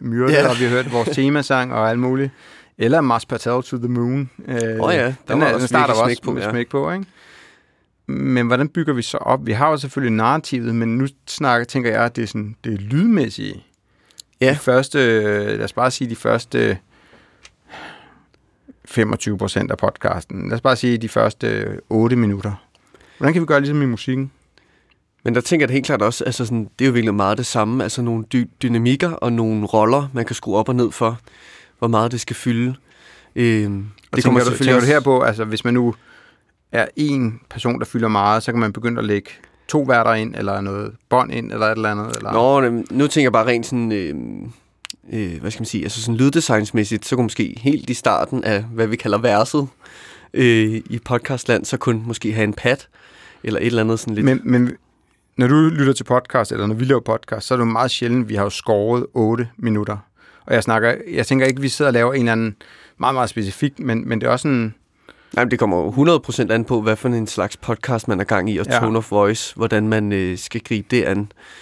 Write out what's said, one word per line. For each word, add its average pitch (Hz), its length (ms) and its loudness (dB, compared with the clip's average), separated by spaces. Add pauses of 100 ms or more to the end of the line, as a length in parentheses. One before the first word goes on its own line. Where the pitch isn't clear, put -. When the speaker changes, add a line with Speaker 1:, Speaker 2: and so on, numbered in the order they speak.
Speaker 1:
myrdet, 123 340 0
Speaker 2:
Ja. 139 160 4
Speaker 1:
og 120 80 0
vi 127 60 2
har 117 60 2
hørt 123 220 0
vores 117 200 0
Speaker 2:
<laughs> 139 40 -4
Speaker 1:
temasang 135 560 0
og 113 180 0
alt 117 80 0
muligt. 131 320 0 (480)
Eller 123 220 4
Mars 120 260 0
Patel 123 360 -2
to - 160 -8
the 120 100 -4
Moon. 123 420 -2 (180)
Øh, 131 60 -6 (260)
Speaker 2:
Åh 143 140 2
ja, 135 100 2
der 131 80 -2 (160)
Speaker 1:
den 143 120 0
Speaker 2:
var 156 60 -2
Speaker 1:
er, 123 80 0
Speaker 2:
også - 40 -2
Speaker 1:
den 127 100 -2
starter 143 260 2
Speaker 2:
virkelig 110 80 2
Speaker 1:
også - 20 4
Speaker 2:
smæk 123 180 -2
på, - 100 -4
Speaker 1:
med - 100 -4
Speaker 2:
ja. 104 80 -4
Speaker 1:
smæk 120 180 -4
på, 143 240 -4
ikke? 190 120 -6 (1040)
Men 135 400 0
hvordan 127 220 0
bygger 156 240 -2
vi 120 100 -2
så - 160 -8
op? 139 280 -2
Vi 107 60 -2
har 139 180 2
jo 151 60 0
selvfølgelig 135 400 -2
narrativet, 117 580 0
men 117 240 0
nu 135 80 0 (200)
snakker, 120 380 0
tænker 120 260 -2
jeg, 113 140 0
at 117 120 -4
det 120 60 -2
er 107 40 -2
sådan, 107 380 -8
det 113 100 -4
er 98 40 -4
lydmæssige. 139 840 0 (760)
Speaker 2:
Ja. 131 100 4
Speaker 1:
De 147 60 2
første, 135 420 0 (580)
lad 107 80 -4
os 104 80 -8
bare 123 180 0
sige, 123 200 -6
de 117 60 -6
første 113 640 0 (2000)
femogtyve 107 540 -2
procent 98 320 -4
af - 80 -4
podcasten. - 680 -4
Lad 104 60 -4
os 117 60 -6
bare 131 160 2
sige, 120 220 0
de 113 100 -6
første 107 720 -2 (100)
otte 117 260 2
minutter. 101 360 0 (640)
Hvordan 160 140 2
kan 170 100 2
vi 160 40 -2
gøre 143 140 4
ligesom 143 220 0
i 135 40 2
musikken? 131 440 -4 (960)
Speaker 2:
Men 120 100 0
der 123 60 2
tænker 151 240 2
jeg 127 40 2
da 127 60 -2
helt 139 120 0
klart 123 160 0
også, 110 220 0
altså 123 200 -2
sådan, 110 340 -4
det 131 60 2
er - 20 4
jo 131 60 4
virkelig 110 220 2
meget 101 240 2
det 123 80 -4
samme. 117 360 0
Altså 113 200 -4
nogle 117 220 -2 (100)
dy-, 123 140 2 (140)
dynamikker 123 480 2
og 120 220 -2
nogle 110 340 0
roller, 120 460 2
man 117 120 -2
kan 113 120 -6
skrue 101 200 -4
op 110 120 2
og 127 80 0
ned 123 140 2
for, 117 280 -2 (600)
hvor 117 100 0
meget 113 240 2
det 117 80 -6
skal - 160 -8
fylde. 123 380 -2 (600)
Øhm, 104 500 2 (260)
Speaker 1:
Og 123 40 -2
Speaker 2:
det 127 80 2
kommer 123 160 6
Speaker 1:
tænker 123 100 4
du, 120 60 0
Speaker 2:
selvfølgelig - 20 -6
Speaker 1:
tænker 131 140 4
du 127 40 6
Speaker 2:
også 123 160 4
Speaker 1:
her 147 80 4
på, 127 220 4
altså 113 220 0
hvis 107 200 -4
man 120 100 2
nu 120 200 2 (800)
er 113 140 2 (100)
en 135 440 -2 (100)
person, 120 280 -4
der 117 60 -6
fylder 113 240 -2
meget, 107 340 2
så 120 100 -4
kan 117 80 0
man 107 120 0
begynde 117 260 -4
at 110 60 -4
lægge 101 260 -2 (380)
to 151 140 0
værter 117 320 4
ind, 110 220 -2
eller 101 240 -4
noget 101 320 -6 (160)
bånd 127 240 2
ind, 117 200 -6
eller 110 140 -2
et 110 100 0
eller 110 140 -2
andet, 107 260 -4
eller? 107 160 -8
Speaker 2:
Nå, 131 280 4
nem-, 120 300 0
nu 135 160 2
tænker 147 180 2
jeg 123 80 2
bare 113 140 4
rent 120 200 0
sådan, 117 260 -2
øhm, 73 600 -6 (600)
øh, 92 280 -6
hvad 101 100 -6
skal - 100 -10
man 110 60 -6
sige, 101 180 -6
altså 107 180 -8
sådan 117 140 -2
lyddesignsmæssigt, 113 880 0
så 131 100 -2
kunne 123 80 2
måske - 360 -4
helt 139 300 0
i 123 40 -4
starten - 500 0
af, 104 180 0
hvad 113 240 -2
vi 113 100 -2
kalder 107 220 -2
verset, 113 500 2 (640)
øh, 113 460 4 (100)
i 117 140 -6
podcastland, 123 600 -2
så - 120 -4
kunne 113 300 -2
måske 113 260 -4
have 110 120 0
en 107 100 0
pad, 131 220 2 (640)
eller 107 180 -2
et 104 60 0
eller 117 160 2
andet 113 180 0
sådan 113 140 -6
lidt. 107 100 0
Speaker 1:
Men, 131 200 4
men 123 280 2 (640)
når 123 120 4
du 139 60 6
lytter 151 380 4
til 127 120 -4
podcast, 123 480 0
eller 107 140 -2
når 110 80 0
vi 120 100 -2
laver 131 160 4
podcast, 110 460 -4
så 131 80 0
er 123 40 2
det 120 80 2
jo 113 40 2
meget 123 200 2
sjældent, 120 380 0
vi 107 60 -4
har 101 80 2
jo 101 80 0
skåret 110 640 0
otte 117 420 2
minutter. 104 400 -2 (500)
Og - 80 2
jeg 110 80 4
snakker, 113 320 2 (180)
jeg 120 140 0
tænker 135 200 2
ikke, 131 140 0
vi 139 80 -2
sidder 143 200 0
og 127 40 4
laver 120 220 2
en 135 60 0
eller 117 120 2
anden 113 240 -2 (420)
meget, 131 160 0
meget 123 160 0
specifik, 113 480 -4
men, 113 300 -4
men 113 120 -2
det 120 60 -2
er 120 40 2
også 127 180 0
en 117 260 0 (580)
Speaker 2:
Nej, 123 120 0
men 117 60 -2
det 120 80 0
kommer 101 180 2
jo 85 140 0
hundrede 156 300 4
procent 117 320 -2
an 113 120 2
på, 117 180 0
hvad 110 140 2
for - 120 -4
en 113 180 0
slags 101 300 -4
podcast, 117 520 -4
man 98 120 0
er 101 40 -2
gang 98 260 0
i, 101 80 -2
og 104 100 -2
Speaker 1:
Ja. 120 120 2
Speaker 2:
tone 113 180 0
of 110 140 -4
voice, 104 440 2
hvordan 107 320 0
man, 104 240 0
øh, 92 260 -2
skal - 220 -10
gribe 107 300 -6
det 123 120 2
an, 98 300 -2 (300)